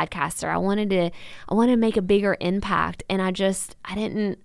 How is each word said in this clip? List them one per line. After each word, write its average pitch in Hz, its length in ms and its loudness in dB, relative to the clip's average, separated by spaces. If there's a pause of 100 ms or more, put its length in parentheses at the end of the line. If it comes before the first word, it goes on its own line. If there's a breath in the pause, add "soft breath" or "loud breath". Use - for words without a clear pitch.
(180)
podcaster. 160 300 -4
I 165 100 0
wanted 196 340 0
to, 175 180 2 (400 loud breath)
I - 60 -2
wanted 240 180 6
to 240 40 4
make 226 200 2
a 226 40 2
bigger 196 380 2
impact. 180 720 -2
And 190 120 0
I 185 100 0
just, 190 520 -2
I 196 120 -8
didn't, 208 500 -4